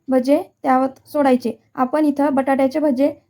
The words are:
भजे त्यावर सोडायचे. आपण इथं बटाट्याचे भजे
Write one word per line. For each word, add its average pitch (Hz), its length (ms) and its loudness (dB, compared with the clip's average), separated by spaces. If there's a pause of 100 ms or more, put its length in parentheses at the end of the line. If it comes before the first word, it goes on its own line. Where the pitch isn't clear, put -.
भजे 262 340 2 (220)
त्यावर 262 240 2 (180)
सोडायचे. 254 460 0 (240)
आपण 302 300 -2
इथं 285 300 0
बटाट्याचे 269 440 0
भजे 285 340 0 (160)